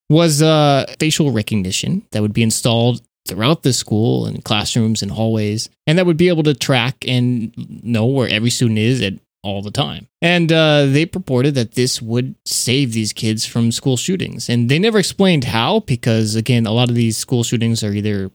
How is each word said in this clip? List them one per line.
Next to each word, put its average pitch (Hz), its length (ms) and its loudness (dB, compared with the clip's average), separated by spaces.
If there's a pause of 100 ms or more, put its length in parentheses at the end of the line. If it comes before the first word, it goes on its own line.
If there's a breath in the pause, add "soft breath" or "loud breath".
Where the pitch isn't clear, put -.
was, 156 320 4
uh, 151 580 2
facial 156 320 0
recognition 110 680 -2 (100)
that 107 120 -2
would 107 100 -2
be 117 100 0
installed 117 580 0 (260)
throughout 113 340 -2
the 127 120 0
school 117 520 0
and 107 180 -8
classrooms 110 600 0
and 101 80 -6
hallways, 107 580 -2 (160)
and 156 120 2
that 185 100 4
would 170 100 2
be 175 120 4
able 160 140 2
to 151 120 4
track 127 520 -2
and 123 460 0 (300)
know 113 220 0
where 131 240 2
every 110 200 2
student 113 300 0
is 120 220 2
at 98 120 -2 (300)
all 101 180 -6
the 104 100 -10
time. - 360 -6 (140)
And, 170 300 2
uh, 151 360 4
they 143 180 2
purported 143 500 -2
that 117 180 -2
this 123 280 -2
would 123 340 -4 (100)
save 127 460 0
these 110 220 -2
kids 110 320 -2
from 117 260 0
school 131 240 -2
shootings. - 540 -6
And 120 180 2
they 147 120 2
never 214 180 2
explained 185 480 2
how, 135 360 0
because, 113 540 0
again, 117 300 0
a 101 60 -2
lot 123 180 2
of 120 60 0
these 117 220 0
school 120 260 -2
shootings 113 400 -2
are 104 100 -2
either 101 420 -4